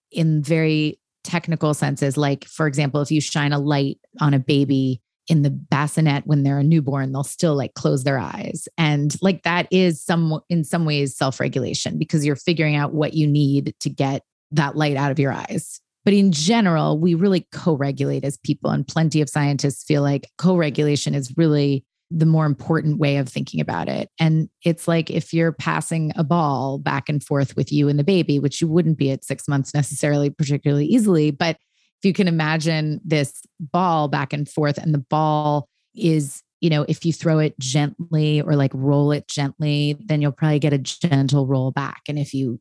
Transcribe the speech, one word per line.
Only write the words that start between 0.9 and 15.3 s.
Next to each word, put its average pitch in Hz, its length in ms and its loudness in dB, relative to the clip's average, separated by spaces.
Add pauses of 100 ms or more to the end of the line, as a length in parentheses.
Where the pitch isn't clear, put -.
technical 165 500 0
senses. 139 440 -2
Like, 143 280 0
for - 200 -4
example, 143 360 0
if 143 100 -4
you 151 100 2
shine 147 320 0
a 143 60 0
light 143 400 0 (200)
on 147 140 2
a 135 60 4
baby 135 600 0 (260)
in 156 160 4
the 143 80 2
bassinet 143 760 0
when 147 160 2
they're 139 160 0
a 143 60 0
newborn, 139 480 0
they'll 135 120 -4
still, 156 320 -2
like, 139 200 -4
close 143 280 -2
their 135 140 0
eyes. - 500 -8 (100)
And, 147 440 2
like, 185 220 2
that 170 260 0
is 180 320 2
some, 165 380 0 (100)
in 170 140 0
some 170 220 -2
ways 143 300 0
self-regulation 135 840 -2
because 156 260 0
you're 147 100 0
figuring 151 400 0
out 147 200 -2
what 151 180 -2
you 156 140 2
need 139 540 2
to - 80 -4
get 135 340 -2 (280)
that 147 240 0
light 147 220 0
out 143 140 0
of 135 80 -2
your 139 120 0